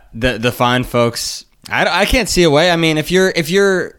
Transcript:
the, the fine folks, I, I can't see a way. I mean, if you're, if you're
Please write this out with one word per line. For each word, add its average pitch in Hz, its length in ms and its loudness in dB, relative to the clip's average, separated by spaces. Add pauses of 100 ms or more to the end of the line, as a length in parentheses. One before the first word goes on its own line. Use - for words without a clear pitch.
(120)
the, 117 240 -2
the 117 160 -2
fine 123 320 0
folks, - 640 -4 (240)
I, 170 320 0
I - 20 2
can't 214 240 0
see - 140 0
a 165 80 4
way. 160 200 4
I 165 60 2
mean, 160 220 0
if 151 120 -6
you're, 185 200 2
if 165 180 -4
you're 190 500 0